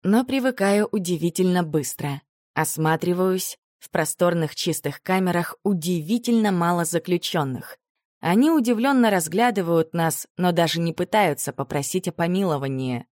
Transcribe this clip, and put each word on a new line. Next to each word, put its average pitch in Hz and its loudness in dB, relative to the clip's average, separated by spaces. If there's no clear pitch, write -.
Но 220 4
привыкаю 240 0
удивительно 180 0
быстро. 147 -4
Осматриваюсь. 175 -2
В - -20
просторных 165 0
чистых - -6
камерах 180 -2
удивительно 196 0
мало 170 2
заключённых. 165 -2
Они 233 4
удивлённо 247 4
разглядывают 170 2
нас, 165 -2
но 180 2
даже 165 2
не 165 -2
пытаются 175 0
попросить 147 -4
о 165 -6
помиловании. 139 -2